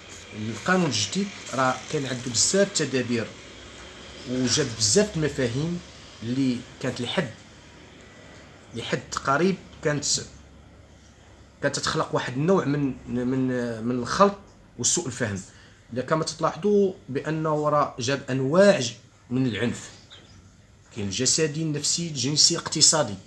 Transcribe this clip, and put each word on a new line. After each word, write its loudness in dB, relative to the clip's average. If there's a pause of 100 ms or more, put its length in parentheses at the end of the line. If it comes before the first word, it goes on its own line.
(360)
القانون 0
الجديد -2 (260)
راه 2 (180)
كان -2
عنده -6
بزاف 4
التدابير 0 (1040)
وجاب 0 (120)
بزاف 2
المفاهيم -2 (420)
اللي 0 (240)
كانت -4
لحد، -2 (1400)
لحد -4 (100)
قريب 4 (280)
كانت، 0 (1600)
كانت 0
تخلق -2
واحد -2
النوع 2
من، 0 (140)
من، 0 (360)
من 0
الخلط 4 (400)
وسوء 0
الفهم. -4 (520)
إذا -4
كما 0
تلاحظوا 2 (160)
بأنه 0
راه 2
جاب 0
أنواع 6
ج-، -2 (380)
من 2
العنف، -2 (1040)
كاين -4
الجسدي، 0
النفسي، -2
الجنسي، 2
الاقتصادي، 4 (120)